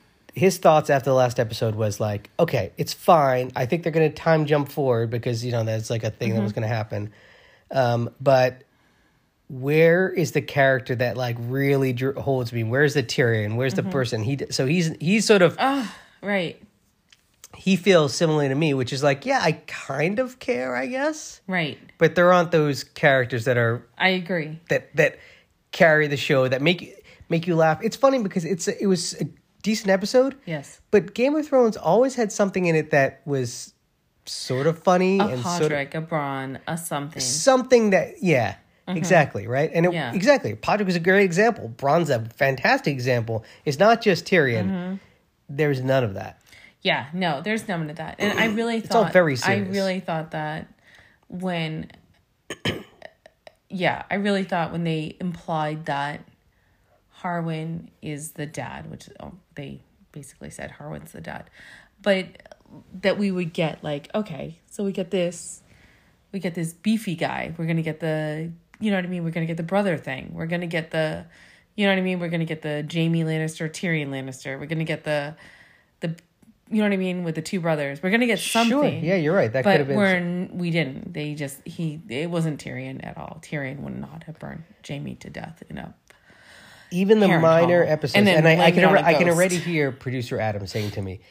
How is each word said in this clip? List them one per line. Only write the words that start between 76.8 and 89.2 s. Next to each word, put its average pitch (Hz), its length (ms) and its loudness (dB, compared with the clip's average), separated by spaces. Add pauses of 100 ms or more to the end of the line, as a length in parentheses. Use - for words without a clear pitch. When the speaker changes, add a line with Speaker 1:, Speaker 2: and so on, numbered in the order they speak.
Speaker 2:
what 202 80 2
I 196 60 0
mean? 180 260 -4
With 165 100 -4
the 165 80 -4
two 185 180 -4
brothers. 147 420 -2
We're 185 80 -2
gonna 233 160 2
get 214 120 0
Speaker 1:
Sure. 226 260 0
Speaker 2:
something. 254 400 2
Speaker 1:
Yeah, 180 120 2
you're 160 180 2
right. 147 180 2
That 131 120 0
Speaker 2:
But 202 80 4
Speaker 1:
could - 80 4
have 135 80 -2
been - 80 0
Speaker 2:
we're 196 200 4
n-, 175 360 -4
we 175 180 -4
didn't. 160 440 -4
They 151 200 -6
just, 143 320 -10
he, 165 420 -8
it 147 220 -6
wasn't 160 320 -2
Tyrion 131 420 -12
at - 120 -12
all. - 260 -14
Tyrion 139 380 -10
would 131 180 -10
not 139 260 -14
have 156 140 -16
burned 160 260 -14 (220)
Jaime 143 300 -10
to - 140 -18
death - 400 -16
in - 80 -12
a - 160 -14 (960)
Speaker 1:
Even 196 300 4
the 202 60 6
Speaker 2:
Harrenhal. 180 140 4
Speaker 1:
minor 170 440 6
episodes, 151 320 0
Speaker 2:
And 208 100 6
then 185 100 6
Speaker 1:
and 160 100 6
I, 160 60 8
I 165 60 6
Speaker 2:
laying 175 160 6
Speaker 1:
can 175 80 6
Speaker 2:
down - 140 6
Speaker 1:
alre-, 185 60 8
Speaker 2:
a 151 40 2
Speaker 1:
I 165 80 6
can 156 140 4